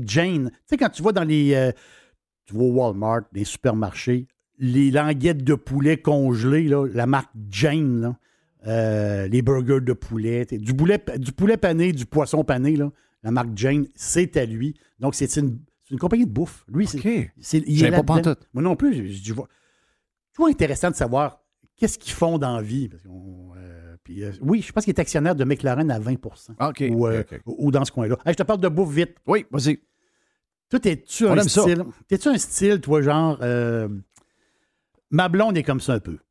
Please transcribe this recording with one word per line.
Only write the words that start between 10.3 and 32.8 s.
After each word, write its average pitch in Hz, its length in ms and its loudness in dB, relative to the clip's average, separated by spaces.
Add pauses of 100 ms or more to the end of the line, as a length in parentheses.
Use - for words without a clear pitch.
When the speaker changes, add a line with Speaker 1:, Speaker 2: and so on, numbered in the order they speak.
Speaker 1:
t'sais, 117 120 -8
du 110 160 -2
poulet, 170 240 2 (200)
du 131 120 -6
poulet 202 260 2
pané, 175 360 2
du 127 140 -4
poisson 151 360 0
pané, 139 320 0
là, 143 160 -2 (320)
la 107 80 -4
marque 120 240 0
Jane, 135 400 0
c'est - 420 -2
à 135 80 0
lui. 117 300 -6 (240)
Donc, 135 160 -2
c'est - 220 -2
une, 135 240 -2 (240)
c'est 135 100 -12
une 127 60 -4
compagnie 233 260 2
de 135 60 -2
bouffe. 151 340 -6
Lui, 170 220 -2
c'est, 147 100 -8
Speaker 2:
Ok. 185 320 -2 (100)
Speaker 1:
c'est, - 180 -2
il 151 180 -2
Speaker 2:
Je 160 80 6
savais 160 140 4
Speaker 1:
est 156 40 4
Speaker 2:
pas 151 140 2
Speaker 1:
là-dedans. 165 180 2
Speaker 2:
pantoute. - 200 -20
Speaker 1:
Moi 131 100 -2
non 180 100 2
plus, 277 200 2
je, 98 300 -6
je 110 80 -6
vois. 120 140 -8 (840)
Je - 40 -20
trouve 320 140 2
intéressant 170 420 0
de 151 60 -4
savoir 131 480 -2 (320)
qu'est-ce - 200 0
qu'ils - 180 -12
font 165 240 0
dans 127 180 -2
la 113 60 -4
vie. 117 260 -6
Parce 87 160 -20
qu'on, 92 520 -18
euh, 85 460 -20
puis, 95 220 -12
euh, 101 80 -8 (100)
oui, 185 200 2
je - 100 -14
pense 214 120 -2
qu'il 196 80 0
est - 80 -2
actionnaire 165 360 0
de 131 80 2
McLaren 139 460 0
à 113 100 0
vingt 123 180 -2
pour - 180 -14
cent. - 220 -20
Speaker 2:
Ah, 151 120 -2
ok. 143 200 -6
Speaker 1:
Ou, 117 160 2
euh, 113 140 0
Speaker 2:
Ok, 101 120 -6
ok. - 140 -14
Speaker 1:
ou, 143 200 -4
ou 139 40 2
dans 135 140 2
ce - 80 -8
coin-là. 120 240 -2 (100)
Hey, 170 60 2
je 156 60 -2
te 196 40 0
parle 196 180 -2
de 185 80 2
bouffe 160 240 -2
vite. 165 220 -2 (120)
Speaker 2:
Oui, 214 260 0
vas-y. 139 260 0 (880)
Speaker 1:
Toi, 254 120 0
t'es-tu - 460 -2
Speaker 2:
On 196 60 6
Speaker 1:
un 147 40 4
Speaker 2:
aime 196 120 4
ça. 208 140 2
Speaker 1:
style, 175 220 2 (240)
t'es-tu 196 200 0
un 254 100 4
style, 196 420 0